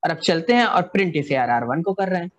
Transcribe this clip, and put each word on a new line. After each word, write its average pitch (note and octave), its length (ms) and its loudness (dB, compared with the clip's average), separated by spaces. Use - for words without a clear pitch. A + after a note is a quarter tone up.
और E3 80 0
अब D#3+ 100 -4
चलते E3+ 340 2
हैं A#3+ 120 4
और F3+ 220 2
print F#3 280 0
इस C#3+ 160 -4
एआरआर A#2+ 320 0
वन C3+ 180 -2
को F#3+ 120 -2
कर F#3+ 140 -2
रहे F#3 120 -2
हैं। F3 180 -8